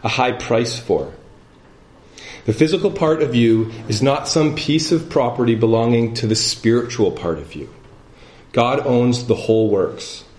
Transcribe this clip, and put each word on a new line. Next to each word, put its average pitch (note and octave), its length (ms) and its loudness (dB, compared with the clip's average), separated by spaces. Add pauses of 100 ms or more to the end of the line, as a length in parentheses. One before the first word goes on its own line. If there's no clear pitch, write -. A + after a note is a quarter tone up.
a A2+ 40 -2
high B2+ 260 0
price A#2 440 -2
for? - 340 -2 (1300)
The A2 80 0
physical E3+ 360 2
part D#3+ 320 0
of B2+ 140 0
you A2+ 360 4 (160)
is G#2+ 140 -2
not C#3 260 0
some D3+ 280 0
piece D3+ 360 -2
of D#3+ 180 -2
property A#2+ 460 0
belonging A2+ 600 2
to A#2 120 -4
the G#2+ 80 2
spiritual A2+ 760 0
part E2 260 -4
of C#2+ 160 -14
you. D2+ 160 -12 (840)
God B2 320 2
owns B2 400 2
the A2+ 100 2
whole A2 340 2
works. - 540 -2 (160)